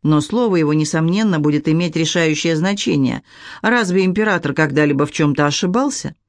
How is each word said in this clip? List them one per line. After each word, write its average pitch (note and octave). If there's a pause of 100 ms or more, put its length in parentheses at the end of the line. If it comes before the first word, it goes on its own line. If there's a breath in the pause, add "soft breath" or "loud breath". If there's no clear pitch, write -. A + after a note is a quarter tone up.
Но D3+
слово G#3+
его, D3+
несомненно, E3
будет D3
иметь D#3+
решающее E3
значение. D3+ (400 loud breath)
Разве G3
император F#3
когда-либо D3
в C#3+
чем-то D3
ошибался? G3 (140)